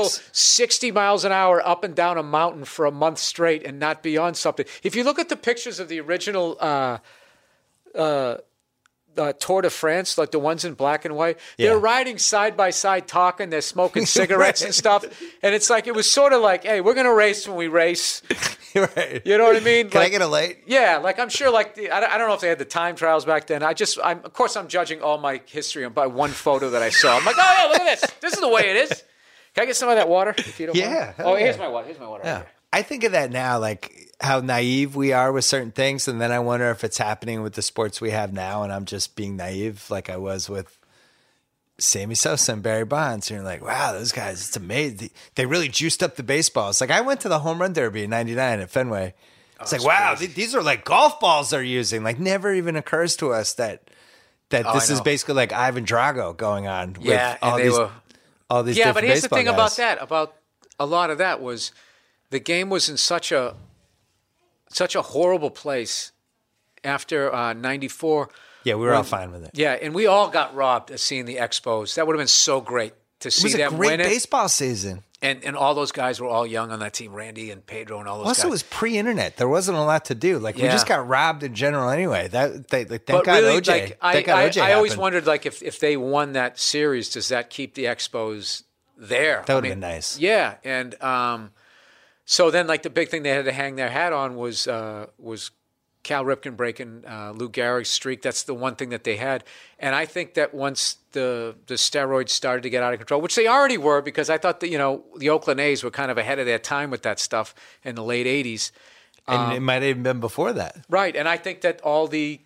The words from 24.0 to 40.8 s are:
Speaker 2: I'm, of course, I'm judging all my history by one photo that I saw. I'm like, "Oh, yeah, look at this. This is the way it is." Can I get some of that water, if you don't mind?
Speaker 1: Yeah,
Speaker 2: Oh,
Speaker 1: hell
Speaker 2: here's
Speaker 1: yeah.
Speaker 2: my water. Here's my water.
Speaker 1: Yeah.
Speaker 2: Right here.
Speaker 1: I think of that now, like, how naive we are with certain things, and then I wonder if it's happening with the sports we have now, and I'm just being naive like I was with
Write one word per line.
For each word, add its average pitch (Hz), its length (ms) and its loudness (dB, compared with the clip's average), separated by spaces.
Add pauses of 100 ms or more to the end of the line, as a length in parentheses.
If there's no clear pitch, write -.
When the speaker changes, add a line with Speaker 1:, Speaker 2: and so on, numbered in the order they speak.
Speaker 2:
I'm, 170 220 0
of - 80 -16
course, 233 240 0
I'm 190 100 -6
judging 160 360 -4
all 151 160 0
my 139 260 -4
history 143 460 -8
by 135 160 2
one 135 240 0
photo 135 400 0
that 120 120 0
I 113 60 2
saw. 123 300 6
I'm 139 80 2
like, 240 120 4
"Oh, 370 200 8
yeah, 349 120 6
look 330 120 4
at 311 180 2
this. - 100 0 (120)
This 330 100 -2
is 415 80 -6
the 311 80 2
way 214 220 4
it 190 60 2
is." - 280 0 (500)
Can 214 100 2
I - 20 2
get 247 100 -4
some 247 140 0
of 233 60 6
that 180 120 4
water, 190 300 2
if - 200 -6
you 160 100 -6
don't 170 100 0
mind? 196 120 0
Speaker 1:
Yeah, 190 280 -2
Speaker 2:
Oh, 160 40 -8
Speaker 1:
hell 180 140 4
Speaker 2:
here's 226 200 2
Speaker 1:
yeah. 190 80 -10
Speaker 2:
my 151 40 -6
water. 117 180 -6
Here's 151 140 -16
my 117 80 -14
water. 107 160 -12
Speaker 1:
Yeah. 165 120 -4
Speaker 2:
Right - 80 -10
here. - 80 -20 (200)
Speaker 1:
I 180 80 2
think 233 240 -4
of 208 80 2
that 143 180 2
now, 127 280 -2
like, 107 500 -6 (140)
how 135 180 2
naive 127 560 0
we 139 160 2
are 127 200 4
with 131 120 0
certain 123 280 0
things, 135 360 0
and 120 100 -4
then 117 140 0
I 123 60 0
wonder 120 320 0
if 113 120 -4
it's 110 140 -4
happening 110 460 -4
with 107 100 -8
the - 80 -8
sports 107 400 -4
we 113 120 -4
have 104 200 -2
now, 98 300 -4
and 101 100 -6
I'm 98 140 -8
just - 300 -8
being 101 200 -8
naive 98 540 -8
like 95 180 -6
I 92 80 -10
was 95 320 -8
with 98 300 -10 (1000)